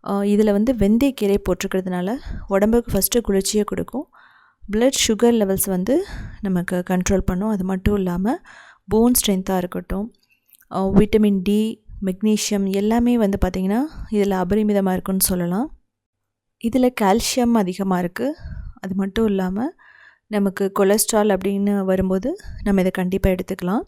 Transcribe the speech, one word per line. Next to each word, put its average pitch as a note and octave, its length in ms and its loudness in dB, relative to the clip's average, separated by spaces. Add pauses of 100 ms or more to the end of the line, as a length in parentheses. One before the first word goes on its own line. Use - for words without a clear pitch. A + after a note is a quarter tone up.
ஆ, G3+ 120 -2
இதுல G#3 300 4
வந்து G#3+ 220 2
வெந்தயக்கீரை G#3+ 640 2
போட்டிருக்கிறதுனால F#3 760 -4 (300)
உடம்புக்கு G#3+ 520 2
ஃபஸ்ட்டு A#3 220 0
குளிர்ச்சியை G3+ 440 0
கொடுக்கும். F#3+ 440 -6 (640)
பிளட் A#3+ 260 2 (100)
சுகர் A#3 260 4
லெவல்ஸ் G3 320 2
வந்து G#3 400 0 (340)
நமக்கு F3+ 500 -2
கண்ட்ரோல் F#3 280 2
பண்ணும். F#3 300 -2
அது G3 160 -2
மட்டும் F#3+ 300 0
இல்லாம, F#3+ 440 -2 (500)
போன் A3+ 240 4
ஸ்ட்ரென்த்தா F#3+ 440 0
இருக்கட்டும், F3+ 580 -6 (580)
ஆ, F#3+ 160 -2
விட்டமின் G3+ 540 4
டி, G#3+ 420 -2 (180)
மெக்னீசியம் G3 720 0
எல்லாமே A#3 460 2
வந்து G3+ 280 0
பார்த்திங்கன்னா, F#3+ 380 -2 (260)
இதுல G3 340 0
அபரிமிதமா G3+ 480 2
இருக்குன்னு F#3+ 280 -2
சொல்லலாம். F#3 520 -2 (920)
இதுல B3 260 2 (100)
கால்சியம் A#3 520 2
அதிகமா F#3+ 460 0
இருக்கு. A#3 380 -4 (440)
அது F#3+ 140 -8
மட்டும் G3 320 0
இல்லாம, G3 460 -2 (540)
நமக்கு G3 520 -2
கொலஸ்ட்ரால் G#3 580 2
அப்படின்னு G3+ 480 0
வரும்போது, F#3+ 520 0 (260)
நம்ம G3+ 180 2
இதை F3+ 120 0
கண்டிப்பா F#3+ 380 0
எடுத்துக்கலாம். F#3 580 -4